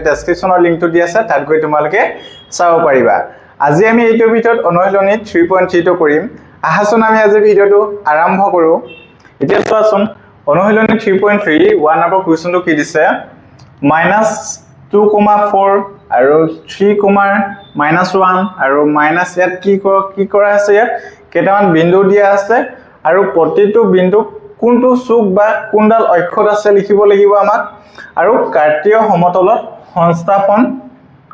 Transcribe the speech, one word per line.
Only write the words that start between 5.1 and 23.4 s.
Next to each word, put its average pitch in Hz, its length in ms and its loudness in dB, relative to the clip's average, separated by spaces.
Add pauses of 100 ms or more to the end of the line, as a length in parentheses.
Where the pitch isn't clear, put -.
থ্ৰী 170 220 0
পইণ্ট 185 220 0
থ্ৰীটো 180 300 0
কৰিম। 156 220 0 (460)
আহাচোন, 208 300 0 (100)
আমি 220 160 2
আজি 208 220 4
ভিডিঅ'টো 202 320 4 (340)
আৰম্ভ 180 260 0 (160)
কৰোঁ। 165 200 2 (680)
এতিয়া 143 240 0
চোৱাচোন, 214 340 0 (500)
অনুশীলনী 214 500 0
থ্ৰী 196 100 -2 (100)
পইণ্ট 208 220 0
থ্ৰী, 156 140 0 (240)
ওৱান 151 220 0
নম্বৰ 185 220 0
কুৱেশ্যনটো 170 400 -2
কি 165 160 -2
দিছে? 156 240 -2 (840)
মাইনাছ 185 380 0 (600)
টু 202 80 2 (140)
কমা 208 220 2 (140)
ফ'ৰ 196 220 0 (460)
আৰু 135 180 2 (360)
থ্ৰী 196 160 -2 (140)
কমাৰ 196 300 2 (480)
মাইনাছ 165 380 0
ওৱান 185 200 2 (280)
আৰু 139 140 0 (180)
মাইনাছ 160 400 -2
ইয়াত 180 160 -2 (100)
কি 196 100 2 (100)
কৰ-, 196 300 0
কি 196 100 -4 (100)
কৰা 202 240 2
আছে? 208 180 0
ইয়াত 233 140 2 (420)
কেইটামান 196 340 0 (100)
বিন্দু 175 240 2 (100)
দিয়া 202 260 2
আছে 202 220 -2 (520)
আৰু 180 100 2 (160)
প্ৰতিটো 202 460 2 (140)